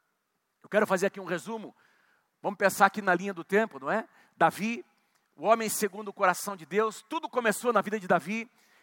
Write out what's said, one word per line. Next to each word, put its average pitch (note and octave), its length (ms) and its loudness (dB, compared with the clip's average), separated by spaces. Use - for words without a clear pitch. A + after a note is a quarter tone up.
Eu - 60 -20
quero G#3 180 4
fazer F#3 200 2
aqui G3+ 120 -8
um F#3+ 60 -12
resumo. F3 500 -8
Vamos G3 160 -4
pensar G3 300 4
aqui G#3 160 -2
na F#3 100 2
linha F#3+ 220 -2
do E3 80 -12
tempo, G3+ 360 0
não C#3 100 -6
é? G#3 180 -2
Davi, F#3+ 480 0
o C#3+ 100 -8
homem A3 240 4
segundo G#3 380 -6
o G3 60 -12
coração F#3+ 420 0
de D#3+ 100 -18
Deus, G#3 420 -2
tudo D#4+ 220 -6
começou A#3+ 420 0
na G#3 100 4
vida G#3+ 180 -2
de F3+ 80 -12
Davi G3 420 0